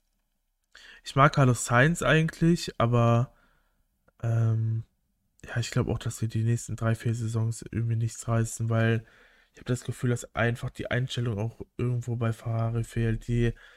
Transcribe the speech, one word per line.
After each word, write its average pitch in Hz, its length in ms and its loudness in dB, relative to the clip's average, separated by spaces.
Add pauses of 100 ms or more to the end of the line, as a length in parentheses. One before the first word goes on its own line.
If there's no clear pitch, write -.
(1040)
ich - 120 -12
mag 135 180 6
Carlos 127 300 4
Sainz 135 380 2
eigentlich, 160 760 2
aber, 117 540 4 (880)
ähm, 113 640 0 (640)
ja, - 120 -6
ich 120 140 -4
glaub 123 160 0
auch, 113 100 -2
dass - 200 -8
sie 113 100 -2
die 110 160 -2
nächsten 113 320 -2
drei, 113 180 0
vier 117 200 -2
Saisons 113 560 -2
irgendwie 113 260 -2
nichts 113 320 -4
reißen, 113 420 0
weil 113 340 2 (500)
ich - 60 -20
hab - 60 -20
das - 180 -4
Gefühl, 123 260 -2
dass - 240 -4
einfach 120 360 -2
die - 200 -8
Einstellung 120 480 -2
auch 110 220 -6 (180)
irgendwo 120 380 -2
bei 113 160 0
Ferrari 113 520 -2
fehlt. 113 440 -2
Die 120 260 2 (220)